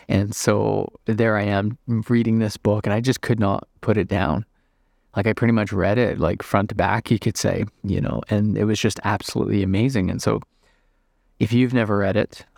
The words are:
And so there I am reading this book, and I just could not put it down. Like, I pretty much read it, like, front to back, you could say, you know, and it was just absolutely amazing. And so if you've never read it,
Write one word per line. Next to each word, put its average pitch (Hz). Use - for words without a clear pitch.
And 101
so 104
there 110
I 101
am 101
reading 113
this 107
book, 104
and 104
I 113
just 127
could 113
not 98
put 110
it 90
down. 98
Like, 101
I 110
pretty 117
much 107
read 98
it, 117
like, 90
front 101
to 104
back, 98
you 117
could -
say, -
you 101
know, 60
and 104
it 104
was 107
just -
absolutely 101
amazing. 95
And -
so 110
if 107
you've 123
never 107
read 101
it, -